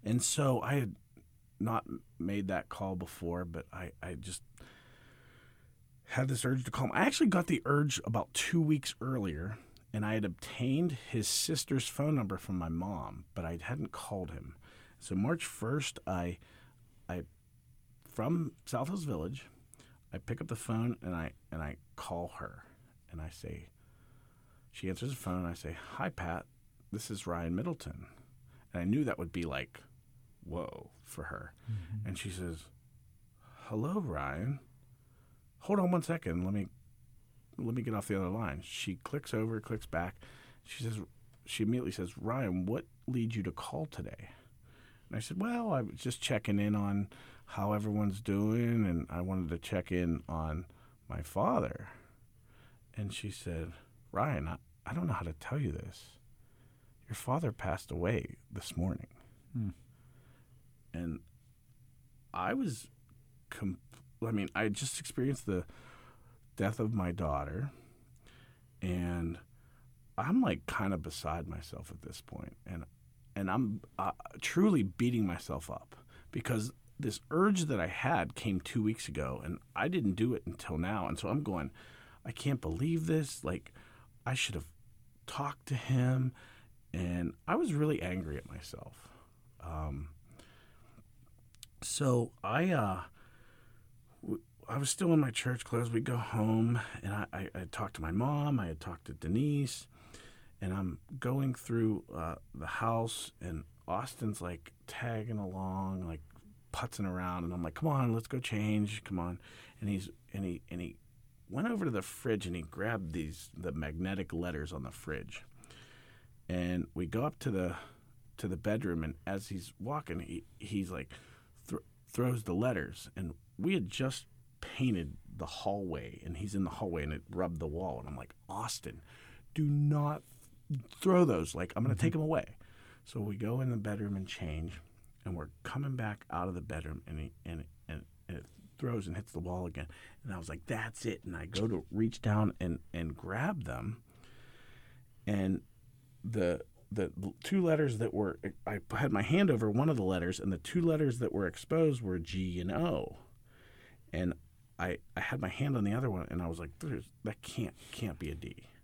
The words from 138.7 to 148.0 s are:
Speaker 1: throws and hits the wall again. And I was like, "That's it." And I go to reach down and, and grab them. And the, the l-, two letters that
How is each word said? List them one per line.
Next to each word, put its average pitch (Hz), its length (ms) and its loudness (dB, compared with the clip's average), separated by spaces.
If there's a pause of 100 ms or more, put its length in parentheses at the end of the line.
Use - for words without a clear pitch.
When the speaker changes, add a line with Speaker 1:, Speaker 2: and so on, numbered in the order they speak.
Speaker 1:
throws 117 280 -2
and 85 100 -4
hits 104 160 -8
the 85 80 -6
wall 90 260 -2
again. 73 200 -6 (380)
And 113 80 -6
I 90 60 -4
was 82 100 -8
like, 76 180 -8
"That's 113 400 -4
it." 107 180 -2
And 90 120 -6
I 80 100 -6
go 104 220 0
to 101 220 0
reach 110 320 2
down 107 380 6
and, 87 180 0 (140)
and 80 240 -2
grab 127 480 -2
them. 73 340 -4 (1300)
And 95 340 2 (640)
the, 95 360 2 (320)
the 98 180 0 (120)
l-, 98 200 -4
two 190 200 4
letters 151 360 4
that 110 140 0